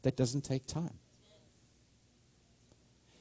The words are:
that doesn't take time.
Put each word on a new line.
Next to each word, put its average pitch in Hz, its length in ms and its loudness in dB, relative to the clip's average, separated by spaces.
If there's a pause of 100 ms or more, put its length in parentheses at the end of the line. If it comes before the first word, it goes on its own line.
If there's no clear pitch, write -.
that 131 140 2
doesn't 135 260 2
take 131 240 -2
time. 160 320 -4 (2250)